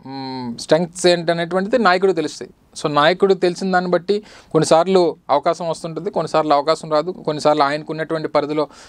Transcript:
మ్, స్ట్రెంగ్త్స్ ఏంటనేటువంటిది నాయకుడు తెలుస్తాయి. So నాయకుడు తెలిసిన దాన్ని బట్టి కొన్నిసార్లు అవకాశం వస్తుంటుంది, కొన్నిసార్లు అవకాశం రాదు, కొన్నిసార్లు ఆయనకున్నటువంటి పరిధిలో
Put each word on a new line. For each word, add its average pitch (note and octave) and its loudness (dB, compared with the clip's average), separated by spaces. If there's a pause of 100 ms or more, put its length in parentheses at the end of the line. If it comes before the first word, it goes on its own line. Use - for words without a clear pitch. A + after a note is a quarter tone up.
మ్, C3 -10
స్ట్రెంగ్త్స్ E3+ 0
ఏంటనేటువంటిది F3 0
నాయకుడు F#3+ 4
తెలుస్తాయి. D#3+ -6 (260)
So D3+ -4
నాయకుడు F3+ 2
తెలిసిన F#3 -2
దాన్ని F3+ 0
బట్టి G3+ -2 (280)
కొన్నిసార్లు E3 4 (140)
అవకాశం E3 0
వస్తుంటుంది, E3 -8
కొన్నిసార్లు D#3 0
అవకాశం D#3 0
రాదు, D#3 0
కొన్నిసార్లు D3+ 0
ఆయనకున్నటువంటి D#3 -4
పరిధిలో D3 -2 (220)